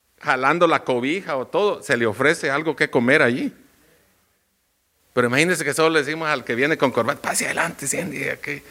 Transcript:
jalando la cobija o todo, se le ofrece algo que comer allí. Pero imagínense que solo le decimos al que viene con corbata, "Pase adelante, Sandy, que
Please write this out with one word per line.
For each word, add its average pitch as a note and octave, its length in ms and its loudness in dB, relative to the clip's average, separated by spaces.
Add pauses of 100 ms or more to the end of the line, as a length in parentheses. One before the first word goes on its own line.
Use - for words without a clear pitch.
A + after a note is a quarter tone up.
(200)
jalando D3 460 2
la D3+ 180 2
cobija D3 520 -2
o B2 100 -4
todo, F#3+ 360 -2
se C3 140 0
le A#2+ 80 0
ofrece C3+ 460 0
algo D3+ 260 -2
que D3 140 0
comer C3+ 320 4
allí. C3+ 320 0 (1600)
Pero B2 140 2
imagínense D#3 380 2
que C#3 100 -2
solo D#3+ 160 2
le D#3 140 2
decimos D#3 240 -6
al C3+ 160 -2
que A#2+ 100 -2
viene C#3+ 240 0
con C#3 140 2
corbata, B2 280 0
"Pase - 240 -4
adelante, D#3 440 -4
Sandy, - 320 -6 (200)
que C#3+ 300 -10